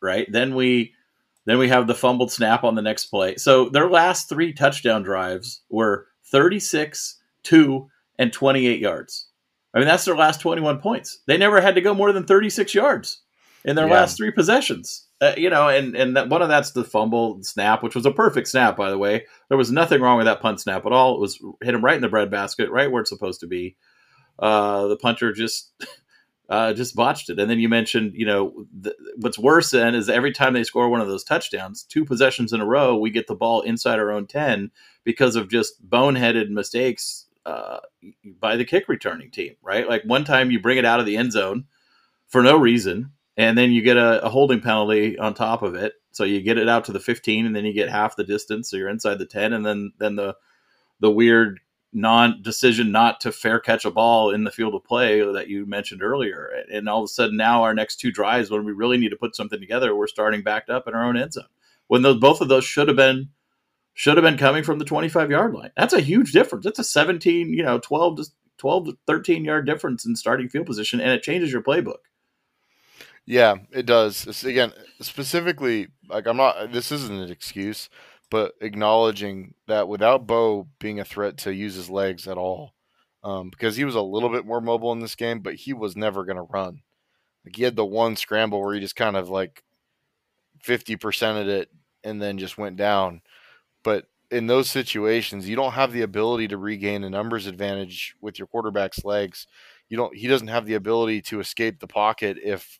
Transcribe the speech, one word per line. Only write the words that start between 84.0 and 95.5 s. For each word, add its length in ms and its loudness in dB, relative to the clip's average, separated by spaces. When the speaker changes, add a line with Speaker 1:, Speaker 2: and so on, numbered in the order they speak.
Speaker 2:
little 280 -2
bit 160 -6
more 160 -6
mobile 300 -4
in 80 -6
this 160 -12
game, 240 -6
but 160 -12
he 180 -12
was 220 -8
never 300 -6
gonna 180 -8
run. 380 -10
Like, 100 -20
he 80 -6
had 120 0
the 100 0
one 300 -2
scramble 460 -2
where 120 -4
he 60 -6
just 160 -10
kind 200 -2
of, 140 -4
like, 340 -6
fifty 360 -6
percented 520 -4
it 220 -4
and 180 -10
then 160 -8
just 200 -12
went 180 -10
down. 460 0
But 220 -2
in 160 -4
those 220 2
situations, 800 -4
you 80 -8